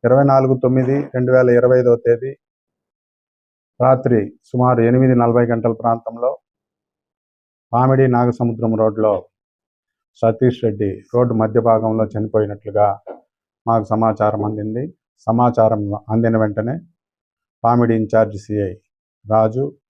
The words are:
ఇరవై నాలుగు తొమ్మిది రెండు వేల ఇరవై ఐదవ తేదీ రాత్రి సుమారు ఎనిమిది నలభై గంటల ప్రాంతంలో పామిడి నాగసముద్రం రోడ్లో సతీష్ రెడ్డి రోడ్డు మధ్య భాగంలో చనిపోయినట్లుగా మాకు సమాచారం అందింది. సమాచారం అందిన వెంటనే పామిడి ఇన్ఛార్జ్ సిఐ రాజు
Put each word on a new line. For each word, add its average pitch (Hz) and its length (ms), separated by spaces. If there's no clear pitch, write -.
ఇరవై 131 200
నాలుగు 135 380
తొమ్మిది 131 400
రెండు 127 300
వేల 127 180
ఇరవై 123 280
ఐదవ 123 180
తేదీ 120 360
రాత్రి 123 520
సుమారు 123 360
ఎనిమిది 127 340
నలభై 120 320
గంటల 117 260
ప్రాంతంలో 117 680
పామిడి 131 360
నాగసముద్రం 117 640
రోడ్లో 107 520
సతీష్ 123 420
రెడ్డి 101 260
రోడ్డు 120 200
మధ్య 110 260
భాగంలో 110 440
చనిపోయినట్లుగా 104 960
మాకు 113 180
సమాచారం 107 600
అందింది. 107 500
సమాచారం 110 760
అందిన 113 420
వెంటనే 110 400
పామిడి 120 300
ఇన్ఛార్జ్ 110 440
సిఐ 101 360
రాజు 110 460